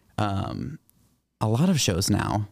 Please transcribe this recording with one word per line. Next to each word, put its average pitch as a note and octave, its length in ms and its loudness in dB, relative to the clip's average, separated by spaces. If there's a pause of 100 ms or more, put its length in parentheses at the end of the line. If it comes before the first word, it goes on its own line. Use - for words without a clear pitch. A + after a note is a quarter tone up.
(180)
Um, G#2 600 -4 (640)
a A2 80 2
lot C3 200 2
of E3 120 4
shows F#2 300 0
now. G#2 420 0